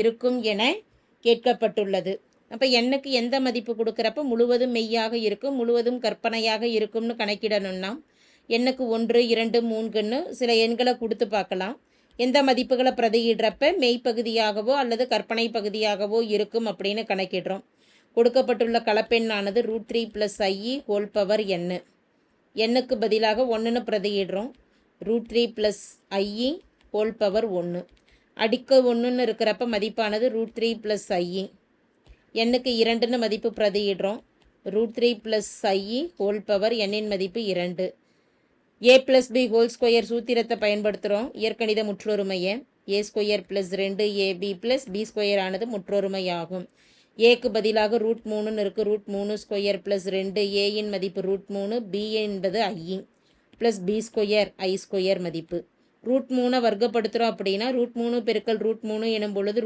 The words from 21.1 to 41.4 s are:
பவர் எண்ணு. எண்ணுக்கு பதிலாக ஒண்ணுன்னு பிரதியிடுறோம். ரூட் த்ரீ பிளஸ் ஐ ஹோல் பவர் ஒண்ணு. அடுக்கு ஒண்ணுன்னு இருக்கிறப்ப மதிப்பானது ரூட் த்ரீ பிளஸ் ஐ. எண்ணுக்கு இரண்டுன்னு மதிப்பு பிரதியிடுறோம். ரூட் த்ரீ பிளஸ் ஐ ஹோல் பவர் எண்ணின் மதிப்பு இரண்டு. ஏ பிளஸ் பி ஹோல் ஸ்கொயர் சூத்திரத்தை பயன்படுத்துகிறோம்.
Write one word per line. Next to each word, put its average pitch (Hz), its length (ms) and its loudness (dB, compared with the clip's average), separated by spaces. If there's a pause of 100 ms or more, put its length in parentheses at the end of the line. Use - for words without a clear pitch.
பவர் 208 260 2 (140)
எண்ணு. 175 220 -4 (840)
எண்ணுக்கு 254 380 2
பதிலாக 220 420 2 (120)
ஒண்ணுன்னு 226 340 0
பிரதியிடுறோம். 202 580 -2 (600)
ரூட் 233 240 -2
த்ரீ 233 100 2 (160)
பிளஸ் 208 260 0 (380)
ஐ 208 40 0 (680)
ஹோல் 220 260 0
பவர் 220 280 2 (120)
ஒண்ணு. 175 220 -4 (600)
அடுக்கு 247 340 4 (140)
ஒண்ணுன்னு 247 340 0
இருக்கிறப்ப 220 480 0
மதிப்பானது 214 520 0 (100)
ரூட் 226 240 -4
த்ரீ 233 120 0 (140)
பிளஸ் 208 220 -2 (120)
ஐ. 175 60 0 (1160)
எண்ணுக்கு 254 260 0 (120)
இரண்டுன்னு 233 440 2
மதிப்பு 220 240 -2 (100)
பிரதியிடுறோம். 202 580 0 (560)
ரூட் 226 220 0
த்ரீ 240 160 4 (140)
பிளஸ் 214 280 -2 (220)
ஐ 196 80 -2 (340)
ஹோல் 208 320 -2
பவர் 208 260 2 (100)
எண்ணின் 208 280 -2
மதிப்பு 190 280 -4 (100)
இரண்டு. 180 340 -2 (1040)
ஏ 254 60 12 (120)
பிளஸ் 262 280 4
பி 254 80 4 (100)
ஹோல் 233 220 4
ஸ்கொயர் 233 340 2
சூத்திரத்தை 233 540 0
பயன்படுத்துகிறோம். 208 680 0 (120)